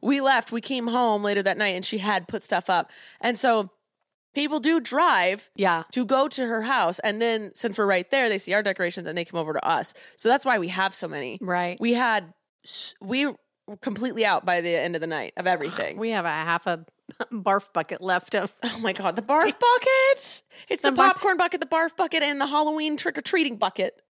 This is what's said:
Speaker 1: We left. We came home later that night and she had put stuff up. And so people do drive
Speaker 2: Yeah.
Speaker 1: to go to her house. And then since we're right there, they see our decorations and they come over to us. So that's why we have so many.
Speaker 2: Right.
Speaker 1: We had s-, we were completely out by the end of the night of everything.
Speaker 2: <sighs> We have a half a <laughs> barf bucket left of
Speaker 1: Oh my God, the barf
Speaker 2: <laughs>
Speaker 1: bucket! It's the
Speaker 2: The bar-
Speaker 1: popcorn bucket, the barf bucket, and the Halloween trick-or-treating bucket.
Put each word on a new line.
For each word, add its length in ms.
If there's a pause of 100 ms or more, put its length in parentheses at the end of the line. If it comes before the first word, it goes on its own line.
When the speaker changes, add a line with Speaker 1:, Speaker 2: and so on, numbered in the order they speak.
Speaker 1:
We 180
left. 320
We 80
came 280
home 360
later 180
that 140
night 180
and 100
she 140
had 300
put 140
stuff 260
up. 220 (300)
And 180
so 320 (640)
people 260
do 200
drive 760
Speaker 2:
Yeah. 360
Speaker 1:
to 120
go 240
to 180
her 160
house. 360
And 240
then 320
since 240
we're 80
right 240
there, 180
they 100
see 140
our 100
decorations 440
and 100
they 80
come 160
over 140
to 120
us. 280 (220)
So 120
that's 160
why 140
we 100
have 260
so 140
many. 320
Speaker 2:
Right. 400
Speaker 1:
We 140
had 400 (300)
s-, 360
we 260
were 100 (440)
completely 460
out 180
by 160
the 160
end 180
of 60
the 60
night 320
of 80
everything. 520
Speaker 2:
<sighs> 80
We 40
have 160
a 40
half 360
a 180 (240)
<laughs> 240
barf 400
bucket 280
left 340
of 180 (100)
Speaker 1:
Oh 180
my 120
God, 240
the 60
barf 180
Speaker 2:
<laughs> 20
Speaker 1:
bucket! 1000 (260)
It's 140
the 80
Speaker 2:
The 20
bar- 220
Speaker 1:
popcorn 220
bucket, 240
the 60
barf 300
bucket, 260
and 180
the 60
Halloween 500
trick-or-treating 600
bucket. 440 (140)